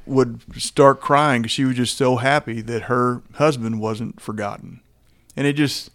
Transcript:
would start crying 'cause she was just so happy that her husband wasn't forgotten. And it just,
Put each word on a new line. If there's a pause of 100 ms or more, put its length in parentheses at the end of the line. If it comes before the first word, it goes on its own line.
would (160)
start
crying
'cause
she
was
just
so
happy
that
her (140)
husband
wasn't
forgotten. (560)
And
it
just,